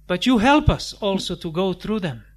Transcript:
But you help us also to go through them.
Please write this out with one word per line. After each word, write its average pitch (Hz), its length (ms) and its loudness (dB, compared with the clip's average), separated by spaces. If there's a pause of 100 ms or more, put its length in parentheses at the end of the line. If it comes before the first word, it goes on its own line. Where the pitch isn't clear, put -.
But 180 200 -2
you 254 120 4
help 294 280 4
us 175 120 2 (220)
also 196 340 -2
to 170 160 -8
go 180 340 -2
through 214 140 -2
them. 156 180 -6 (200)